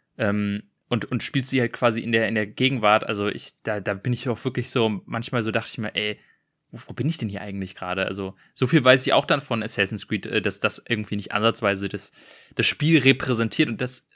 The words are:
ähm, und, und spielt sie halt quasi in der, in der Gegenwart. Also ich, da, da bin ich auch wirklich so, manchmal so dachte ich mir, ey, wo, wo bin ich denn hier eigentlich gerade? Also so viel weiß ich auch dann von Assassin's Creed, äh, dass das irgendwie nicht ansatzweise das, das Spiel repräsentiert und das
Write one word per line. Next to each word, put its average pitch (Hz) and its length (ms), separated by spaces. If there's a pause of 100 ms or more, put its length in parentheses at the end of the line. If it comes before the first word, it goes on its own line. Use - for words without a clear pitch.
(180)
ähm, 104 460 (260)
und, 113 160
und - 180
spielt 131 240
sie 131 120
halt 120 140
quasi 117 280
in 117 100
der, 113 160
in 110 80
der 107 100
Gegenwart. 110 640
Also 101 200
ich, - 260 (100)
da, 107 160
da 98 160
bin 123 180
ich 123 160
auch 110 160
wirklich 127 240
so, 110 380
manchmal 117 340
so 110 80
dachte 113 220
ich - 80
mir, 107 160
ey, 107 240 (500)
wo, 117 160
wo 101 80
bin 127 160
ich 165 80
denn 110 120
hier 98 120
eigentlich 98 320
gerade? 92 320
Also 95 300 (180)
so 127 140
viel 143 180
weiß 131 220
ich - 60
auch 135 120
dann 139 160
von 113 220
Assassin's 104 440
Creed, 104 200
äh, 110 120
dass 98 200
das - 280
irgendwie 107 280
nicht 101 160
ansatzweise 104 580
das, - 220 (420)
das 117 140
Spiel 156 320
repräsentiert 127 720
und 117 120
das - 340